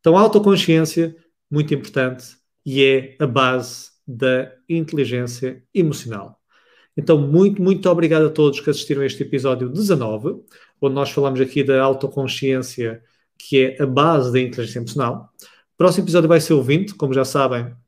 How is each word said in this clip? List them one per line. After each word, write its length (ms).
Então, 160
a 40
autoconsciência, 960
muito 220
importante, 640
e 180
é 360
a 80
base 640
da 440
inteligência 960
emocional. 640
Então, 220
muito, 420
muito 300
obrigado 360
a 40
todos 300
que 100
assistiram 320
a 40
este 160
episódio 460
dezanove, 680
onde 140
nós 160
falamos 300
aqui 220
da 200
autoconsciência, 1200
que 260
é 200
a 40
base 460
da 80
inteligência 380
emocional. 520
O 340
próximo 280
episódio 240
vai 120
ser 140
o 80
vinte, 320
como 180
já 120
sabem. 500